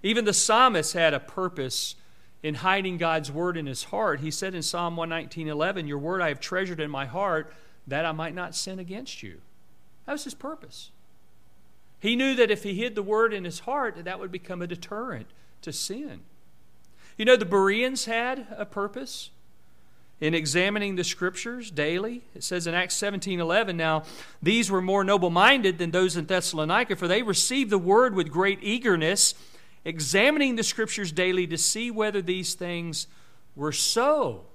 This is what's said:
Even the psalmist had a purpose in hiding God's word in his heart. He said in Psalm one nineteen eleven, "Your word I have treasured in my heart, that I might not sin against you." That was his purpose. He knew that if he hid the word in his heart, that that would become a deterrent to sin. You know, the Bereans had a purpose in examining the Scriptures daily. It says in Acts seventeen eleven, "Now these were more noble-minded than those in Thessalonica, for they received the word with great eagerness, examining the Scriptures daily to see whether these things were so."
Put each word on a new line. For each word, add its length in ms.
Even 220
the 80
psalmist 600
had 220
a 40
purpose 760
in 120
hiding 420
God's 340
word 260
in 80
his 200
heart. 340
He 100
said 240
in 80
Psalm 360
one 120
nineteen 380
eleven, 400
"Your 100
word 240
I 60
have 120
treasured 400
in 120
my 160
heart, 440
that 180
I 60
might 240
not 180
sin 240
against 460
you." 180
That 60
was 140
his 100
purpose. 560
He 160
knew 200
that 160
if 100
he 140
hid 180
the 100
word 300
in 120
his 160
heart, 340
that 100
that 140
would 120
become 300
a 60
deterrent 600
to 100
sin. 480
You 80
know, 100
the 100
Bereans 600
had 460
a 140
purpose 680
in 120
examining 640
the 80
Scriptures 680
daily. 520
It 80
says 240
in 60
Acts 220
seventeen 440
eleven, 380
"Now 260
these 280
were 120
more 240
noble-minded 720
than 140
those 260
in 80
Thessalonica, 720
for 100
they 160
received 460
the 80
word 360
with 160
great 320
eagerness, 720
examining 720
the 60
Scriptures 500
daily 340
to 100
see 320
whether 320
these 320
things 540
were 160
so." 840